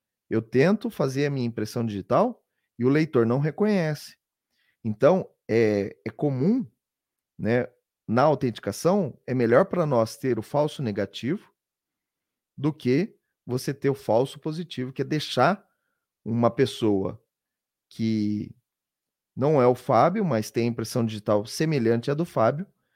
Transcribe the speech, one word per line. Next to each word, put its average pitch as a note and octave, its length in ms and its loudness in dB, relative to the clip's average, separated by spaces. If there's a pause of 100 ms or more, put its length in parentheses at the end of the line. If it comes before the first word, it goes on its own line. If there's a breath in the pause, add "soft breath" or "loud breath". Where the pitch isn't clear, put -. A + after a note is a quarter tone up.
(300)
eu A2 100 0
tento F3 500 2
fazer C#3 360 -2
a C#3+ 40 -2
minha C3 160 -2
impressão A2+ 380 -6
digital A#2+ 600 -2 (340)
e A#2 60 -2
o B2+ 40 4
leitor C#3 380 2
não A#2+ 120 2
reconhece. D#3 760 -2 (680)
Então, C3+ 460 4 (200)
é, G#2+ 560 2
é - 60 -8
comum, D3+ 560 0 (720)
né, A2+ 300 0 (400)
na A#2 140 2
autenticação, C#3+ 1040 -2
é B2+ 80 -4
melhor B2 320 4
pra F3+ 180 -2
nós A#2 320 0
ter B2 220 -2
o G#2+ 40 -6
falso D3 400 -4
negativo A2 720 -6 (1040)
do C#3+ 160 -2
que D3+ 440 -2 (280)
você C3 280 -6
ter C#3 180 -2
o C3+ 40 0
falso B2+ 460 -2
positivo, D#3 520 -8
que C#3+ 100 -6
é - 20 -8
deixar D3 600 0 (600)
uma A#2 260 0
pessoa G#2+ 720 -2 (640)
que G#2+ 640 -4 (840)
não C#3+ 260 2
é B2 40 6
o B2 80 6
Fábio, D#3+ 500 2
mas A#2+ 260 -2
tem A#2 140 0
a A#2+ 60 0
impressão A#2 340 -4
digital G#2+ 420 0
semelhante A#2+ 640 0
à D3 40 -2
do D#3+ 100 -4
Fábio, C#3 420 0 (300)